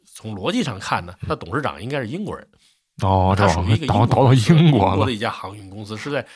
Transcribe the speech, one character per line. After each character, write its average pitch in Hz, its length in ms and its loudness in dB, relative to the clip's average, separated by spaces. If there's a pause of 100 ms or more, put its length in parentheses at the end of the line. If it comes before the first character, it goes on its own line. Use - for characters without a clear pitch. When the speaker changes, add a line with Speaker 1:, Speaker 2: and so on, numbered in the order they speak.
(140)
Speaker 1:
从 110 200 -12
逻 101 160 -6
辑 240 120 -2
上 117 180 -8
看 98 240 -6
呢， 87 160 -16
Speaker 2:
嗯。 - 80 -14
Speaker 1:
那 156 80 -4
董 85 180 -10
事 147 60 -2
长 80 220 -6
应 123 80 -10
该 143 100 -6
是 110 80 -8
英 185 160 -8
国 101 100 -8
人。 - 140 -16 (540)
Speaker 2:
哦， 95 340 4
Speaker 1:
他 104 120 4
属 85 160 0
于 101 80 0
一 110 40 4
个 143 80 -4
英 - 80 2
国 107 140 4
公 - 0 -
司， - 20 2
Speaker 2:
这 - 80 0
往 127 140 6
回 131 80 6
倒， 107 80 0
倒 165 100 6
到 160 80 6
英 160 60 6
国 98 160 4
了。 92 60 2
Speaker 1:
英 95 40 -2
国 107 80 0
的 101 80 0
一 104 60 -6
家 107 120 -4
航 98 240 -12
运 101 140 -18
公 104 160 -16
司， 104 100 -12
是 120 160 -10
在 139 260 -6